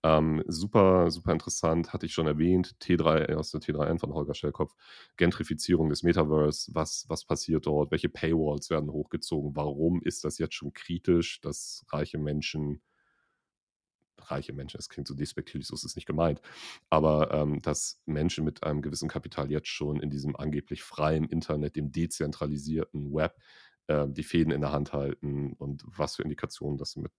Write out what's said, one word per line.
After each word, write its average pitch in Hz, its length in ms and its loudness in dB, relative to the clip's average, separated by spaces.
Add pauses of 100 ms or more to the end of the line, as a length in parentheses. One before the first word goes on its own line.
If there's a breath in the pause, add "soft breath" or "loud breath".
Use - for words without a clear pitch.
Ähm, 78 440 6
super, 92 640 6
super 85 200 -2
interessant, 82 640 0
hatte 92 140 -4
ich - 60 -6
schon 80 140 2
erwähnt, 85 520 2
T 87 180 2
drei, 78 400 4
aus 78 140 -4
der 76 100 -6
T - 100 -4
drei 76 140 0
N 82 140 0
von - 140 -4
Holger 73 200 -2
Schellkopf, - 420 -4 (400 loud breath)
Gentrifizierung 82 760 2
des 73 140 -2
Metaverse, 76 720 4
was, - 340 -2
was - 160 -4
passiert - 440 0
dort, 73 240 2
welche - 180 0
Paywalls 78 600 0
werden 76 220 0
hochgezogen, 73 640 -4
warum 78 460 0
ist - 240 -4
das 73 140 -4
jetzt 80 160 -4
schon 71 180 -10
kritisch, 85 680 0
dass - 500 -10
reiche 78 280 -4
Menschen, 73 640 -4 (1400)
reiche - 360 -8
Menschen, 69 240 -10
das - 120 -10
klingt 69 180 -8
so 67 60 -10
despektierlich, - 540 -6
so - 80 -10
ist - 100 -10
es - 100 -10
nicht - 120 -10
gemeint, 76 340 2 (480 loud breath)
aber, 78 420 6
ähm, 73 300 0
dass - 440 -4
Menschen 78 380 0
mit 76 200 -4
einem 73 180 0
gewissen 73 260 -6
Kapital 73 440 -4
jetzt 76 180 -2
schon 73 300 -2
in 73 100 -2
diesem 71 260 -4
angeblich 73 460 -4
freien 78 480 0
Internet, 76 460 -2
dem 73 160 -2
dezentralisierten 73 1200 -2
Web, 78 240 0 (500 loud breath)
ähm, 73 260 2
die 73 100 -6
Fäden 78 300 4
in 73 80 0
der 71 100 0
Hand 73 220 -2
halten 71 600 -4
und 71 320 -8
was - 300 -4
für - 80 -6
Indikationen 73 540 -6
das - 180 -10
mit - 240 -10